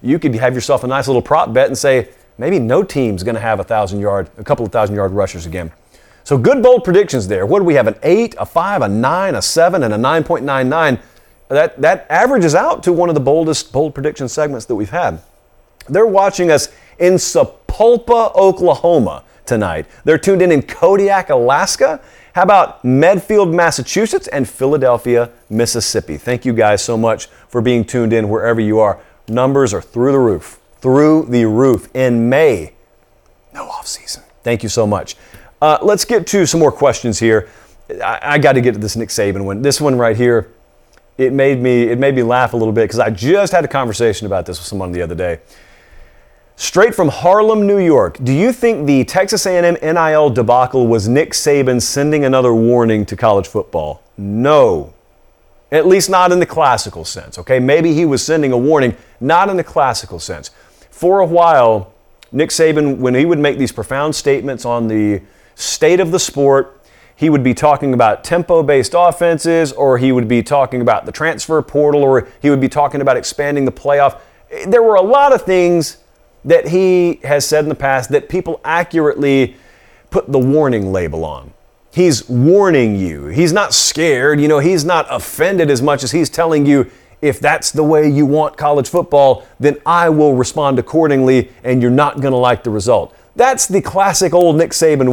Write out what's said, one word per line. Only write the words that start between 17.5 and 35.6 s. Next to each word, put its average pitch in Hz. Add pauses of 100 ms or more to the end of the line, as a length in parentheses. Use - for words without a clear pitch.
Oklahoma 170 (220)
tonight. 87 (180)
They're 156
tuned 190
in 180
in 147
Kodiak, 196
Alaska. 143 (320)
How 180
about 190
Medfield, 170
Massachusetts, 175
and 131
Philadelphia, 123 (180)
Mississippi? 107
Thank 120
you 123
guys 107
so 117
much 110 (200)
for 120
being 120
tuned 117
in 113
wherever 113
you 107
are. 101 (280)
Numbers 127
are 85
through 127
the 139
roof, 107 (200)
through 147
the 120
roof 117
in 120
May. 127 (800)
No -
off -
season. - (200)
Thank 117
you 110
so 113
much. 98 (460)